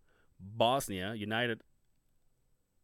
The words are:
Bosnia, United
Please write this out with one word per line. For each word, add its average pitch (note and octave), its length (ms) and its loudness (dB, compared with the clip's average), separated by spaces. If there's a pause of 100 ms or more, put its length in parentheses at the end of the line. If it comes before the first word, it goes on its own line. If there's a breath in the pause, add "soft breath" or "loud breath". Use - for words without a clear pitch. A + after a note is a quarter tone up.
(380)
Bosnia, A2 760 0
United A2 480 -2 (1200)